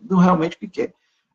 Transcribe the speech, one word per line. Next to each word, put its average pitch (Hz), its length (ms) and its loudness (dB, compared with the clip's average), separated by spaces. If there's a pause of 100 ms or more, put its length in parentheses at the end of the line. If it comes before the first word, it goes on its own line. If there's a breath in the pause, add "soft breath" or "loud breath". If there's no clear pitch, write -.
no 185 160 -4
realmente 175 380 2
o - 40 -20
que 214 80 -12
quer. - 260 -8 (420)